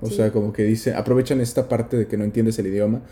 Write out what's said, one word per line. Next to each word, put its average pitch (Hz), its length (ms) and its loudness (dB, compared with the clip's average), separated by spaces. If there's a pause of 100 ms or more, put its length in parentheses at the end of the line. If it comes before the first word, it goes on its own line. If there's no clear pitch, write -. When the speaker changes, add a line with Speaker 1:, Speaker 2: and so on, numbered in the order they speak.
Speaker 1:
O 113 80 -4
Speaker 2:
Sí. 104 80 -4
Speaker 1:
sea, 110 140 2
como 107 220 0
que 110 100 0
dice, 110 300 0
aprovechan 127 480 2
esta 120 260 -2
parte 117 300 -2
de 107 100 2
que 104 100 -4
no 104 60 0
entiendes 113 360 0
el 98 80 -2
idioma 104 340 0 (100)